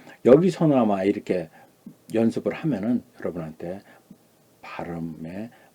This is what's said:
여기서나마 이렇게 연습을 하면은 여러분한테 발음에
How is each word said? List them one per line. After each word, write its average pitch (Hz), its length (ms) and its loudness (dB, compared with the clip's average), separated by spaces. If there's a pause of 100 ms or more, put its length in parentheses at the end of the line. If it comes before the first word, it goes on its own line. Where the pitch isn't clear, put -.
(260)
여기서나마 131 760 4
이렇게 98 460 -2 (640)
연습을 113 400 0
하면은 120 500 -4 (160)
여러분한테 87 640 -10 (800)
발음에 85 920 -12 (240)